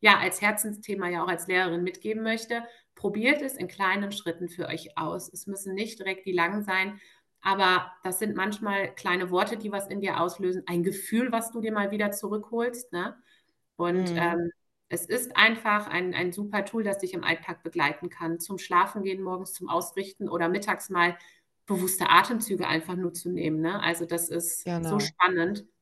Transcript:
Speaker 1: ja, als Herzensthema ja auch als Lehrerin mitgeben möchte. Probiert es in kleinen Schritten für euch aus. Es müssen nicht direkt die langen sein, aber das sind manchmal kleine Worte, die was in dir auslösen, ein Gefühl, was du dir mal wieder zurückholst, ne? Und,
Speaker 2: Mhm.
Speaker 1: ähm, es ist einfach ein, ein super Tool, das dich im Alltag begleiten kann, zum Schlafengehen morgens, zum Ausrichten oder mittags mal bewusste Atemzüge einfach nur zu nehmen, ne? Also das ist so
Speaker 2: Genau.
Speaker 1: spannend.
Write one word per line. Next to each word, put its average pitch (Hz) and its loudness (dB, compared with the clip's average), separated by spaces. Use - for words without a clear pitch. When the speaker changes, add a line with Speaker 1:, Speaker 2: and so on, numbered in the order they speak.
Speaker 1:
ja, 208 10
als 185 0
Herzensthema 208 0
ja 175 0
auch 185 -2
als 170 -2
Lehrerin 180 2
mitgeben 208 -4
möchte. 226 -2
Probiert 247 2
es 269 -6
in 180 -6
kleinen 196 0
Schritten 170 -6
für 175 -6
euch - -8
aus. 165 -6
Es - -12
müssen 196 -8
nicht 220 -4
direkt 190 -6
die 190 -4
langen 180 2
sein, 196 -2
aber 185 4
das 180 -4
sind 214 -2
manchmal 202 -2
kleine 185 0
Worte, 190 2
die 208 -6
was 196 -4
in 196 -4
dir 190 0
auslösen, 180 0
ein 175 2
Gefühl, 226 0
was 226 0
du 233 -6
dir 220 0
mal 202 0
wieder 208 0
zurückholst, 226 -4
ne? 175 -4
Und, 175 2
Speaker 2:
Mhm. 170 0
Speaker 1:
ähm, 170 0
es 170 -4
ist 247 -2
einfach 214 4
ein, 180 -2
ein 180 0
super 202 -2
Tool, 226 -2
das 196 0
dich 359 -4
im 349 -4
Alltag 165 -4
begleiten 165 0
kann, 165 -4
zum 185 -8
Schlafengehen 190 2
morgens, 185 -6
zum - -10
Ausrichten 190 -4
oder 170 2
mittags 196 -2
mal 175 2
bewusste 185 0
Atemzüge 196 6
einfach 160 0
nur 175 -2
zu 175 -6
nehmen, 156 0
ne? 180 0
Also 170 0
das 165 -2
ist - -4
so 180 -4
Speaker 2:
Genau. 165 0
Speaker 1:
spannend. 180 2